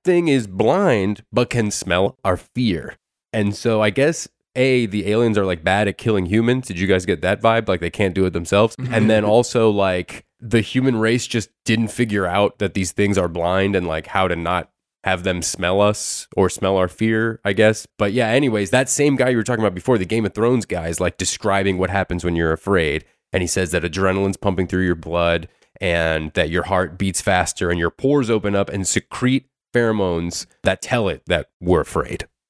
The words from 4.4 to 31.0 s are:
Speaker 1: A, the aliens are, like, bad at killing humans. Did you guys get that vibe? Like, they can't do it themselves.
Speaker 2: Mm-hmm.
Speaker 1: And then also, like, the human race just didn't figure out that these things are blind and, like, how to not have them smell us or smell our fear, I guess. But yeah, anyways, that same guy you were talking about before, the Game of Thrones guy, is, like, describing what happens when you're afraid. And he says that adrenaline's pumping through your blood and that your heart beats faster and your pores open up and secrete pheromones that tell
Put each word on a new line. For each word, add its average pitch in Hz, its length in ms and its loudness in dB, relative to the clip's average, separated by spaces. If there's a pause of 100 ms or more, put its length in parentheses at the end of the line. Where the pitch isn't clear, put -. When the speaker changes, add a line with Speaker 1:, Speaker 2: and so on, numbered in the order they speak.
Speaker 1:
A, 127 300 2
the 98 220 -2
aliens 110 280 2
are, 98 80 2
like, 87 180 -2
bad 101 240 2
at 95 100 -4
killing 101 280 0
humans. 117 420 0
Did 87 120 -8
you 95 80 0
guys 90 180 2
get 87 160 -2
that 98 200 -2
vibe? 113 280 2
Like, 90 100 0
they 85 100 -4
can't 95 240 -2
do 95 120 2
it 87 80 -2
themselves. 101 420 0
Speaker 2:
Mm-hmm. 123 180 -8
Speaker 1:
And 107 160 2
then 107 140 4
also, 113 460 2
like, 101 560 -2 (160)
the 117 200 2
human 127 360 0
race 113 300 0
just - 220 -4 (140)
didn't 113 260 0
figure 104 360 -2
out 98 340 0
that 98 140 -2
these 92 180 -2
things 101 260 0
are 87 120 2
blind 92 460 0
and, 90 120 0
like, 80 200 -4
how 95 200 0
to 87 80 -2
not 85 340 -4 (340)
have 92 200 -2
them 90 180 -2
smell 90 380 0
us - 560 -2
or 95 140 4
smell 98 260 0
our 92 140 2
fear, 110 560 -2
I 101 80 0
guess. 107 340 2 (100)
But - 160 0
yeah, 117 140 0
anyways, 110 440 0
that 127 180 2
same 147 260 2
guy 127 140 2
you 123 80 2
were 110 60 0
talking 113 200 -2
about 95 120 0
before, 117 220 0
the 95 80 -2
Game 107 200 0
of 95 80 -4
Thrones 117 320 0
guy, 85 240 -6
is, 85 100 -4
like, 90 180 -2
describing 98 600 0
what 90 120 0
happens 90 340 -2
when 87 120 0
you're 82 160 2
afraid. 80 540 0 (260)
And 98 100 0
he 87 60 -2
says 90 240 -2
that 85 120 0
adrenaline's 95 540 0
pumping 92 300 -2
through 92 180 -2
your 87 100 0
blood 85 520 -2 (320)
and 80 540 -2
that 80 160 0
your 85 140 0
heart 90 340 -2
beats 95 240 -2
faster 90 480 0
and 87 100 0
your 85 120 0
pores 135 380 0
open 101 260 0
up 98 140 0
and 95 180 -4
secrete - 580 -2 (280)
pheromones 95 720 0 (180)
that 92 180 -2
tell 117 260 0